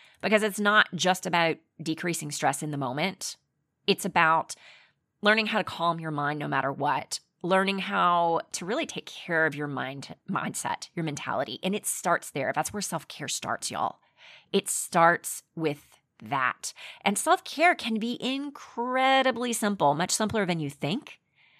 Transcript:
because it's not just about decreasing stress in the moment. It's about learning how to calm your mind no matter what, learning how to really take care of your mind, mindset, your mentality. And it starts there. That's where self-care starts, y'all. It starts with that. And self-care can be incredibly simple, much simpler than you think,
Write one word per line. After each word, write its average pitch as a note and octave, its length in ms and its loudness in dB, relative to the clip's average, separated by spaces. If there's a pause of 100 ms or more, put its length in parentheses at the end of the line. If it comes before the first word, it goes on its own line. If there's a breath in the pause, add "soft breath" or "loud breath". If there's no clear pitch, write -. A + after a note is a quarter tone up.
(200 loud breath)
because G#3 220 4
it's G#3 160 -2
not G#3 360 4
just F3+ 320 2
about E3 300 2 (260)
decreasing D#3 480 -4
stress C#3+ 320 0
in D3+ 80 -4
the D3 60 -6
moment. C#3 600 -4 (500)
It's F#3+ 180 0
about E3 500 4 (680 loud breath)
learning G#3+ 240 4
how G#3+ 120 -2
to - 60 0
calm E3 360 -2
your D#3+ 100 -6
mind D3 280 -2
no D3 100 -6
matter C#3 240 0
what, C#3+ 480 -4 (220)
learning F#3+ 380 2
how F3 600 4 (120)
to - 120 -8
really B3 220 -2
take - 200 -10
care E3 400 0
of D3 80 0
your D3 140 -4
mind, C3+ 460 -8 (140)
mindset, - 640 -6
your E3+ 100 -4
mentality. C3+ 580 -4
And F#3 120 -2
it G#3 120 -6
starts - 440 -2
there. C#3 240 -2
That's - 180 -2
where G#3 80 -6
self-care - 480 -8
starts, - 420 -6
y'all. - 280 -4 (540 loud breath)
It G3 160 0
starts - 760 2 (120)
with D3+ 320 -4 (360)
that. B2+ 500 -4 (320 loud breath)
And - 140 0
self-care E4+ 560 2
can A3+ 240 -2
be A#3 220 -4
incredibly C4 1300 0
simple, F#3+ 420 2
much F3 160 0
simpler G#3+ 360 0
than E3+ 140 0
you C#3+ 100 -4
think, - 500 -6 (400 soft breath)